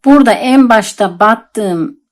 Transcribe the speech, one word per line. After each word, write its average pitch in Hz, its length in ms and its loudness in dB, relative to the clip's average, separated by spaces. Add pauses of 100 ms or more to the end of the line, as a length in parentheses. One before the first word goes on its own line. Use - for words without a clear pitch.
Burada 269 280 4
en 254 360 0
başta 196 520 -4
battığım 196 800 -4 (120)